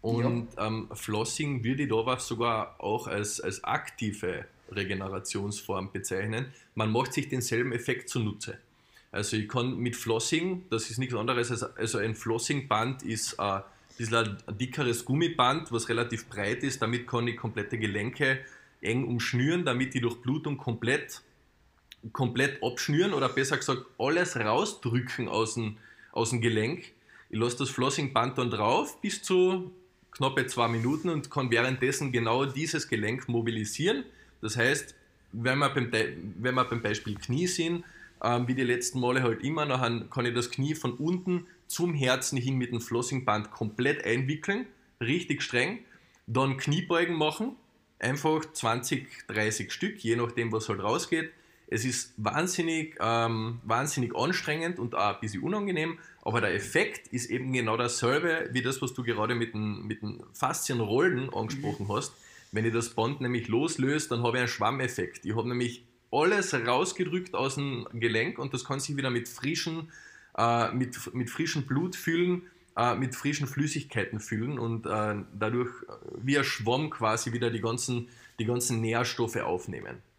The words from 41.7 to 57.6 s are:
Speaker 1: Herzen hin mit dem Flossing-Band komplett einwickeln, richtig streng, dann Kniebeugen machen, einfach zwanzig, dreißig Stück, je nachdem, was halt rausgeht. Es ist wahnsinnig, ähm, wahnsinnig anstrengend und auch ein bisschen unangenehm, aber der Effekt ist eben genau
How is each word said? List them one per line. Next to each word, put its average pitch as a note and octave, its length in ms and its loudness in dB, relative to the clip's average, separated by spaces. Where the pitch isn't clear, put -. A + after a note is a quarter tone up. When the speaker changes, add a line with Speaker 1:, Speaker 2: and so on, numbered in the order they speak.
Speaker 1:
Herzen C3 440 2
hin C3 180 0
mit B2 160 0
dem A#2 80 -2
Flossing-Band A#2 720 0
komplett B2 540 -2
einwickeln, D3 600 0
richtig C#3+ 420 0
streng, D3+ 380 0
dann C3 300 2
Kniebeugen E3+ 600 2
machen, D#3 400 0
einfach D3+ 560 2
zwanzig, A#2 540 0
dreißig G#2+ 440 0
Stück, - 320 -2
je A2+ 140 2
nachdem, A#2 340 0
was A2 180 -2
halt G2+ 120 0
rausgeht. D#3+ 500 0
Es A2+ 180 -2
ist - 320 -4
wahnsinnig, D#3+ 840 0
ähm, A#2 640 0
wahnsinnig A#2+ 520 0
anstrengend E3 640 0
und A#2+ 160 -4
auch G2+ 200 2
ein - 60 -12
bisschen G#2+ 220 -4
unangenehm, F3+ 560 0
aber A2+ 180 2
der G2 140 2
Effekt C#3+ 540 0
ist A#2 200 -6
eben B2+ 240 -2
genau A2+ 240 2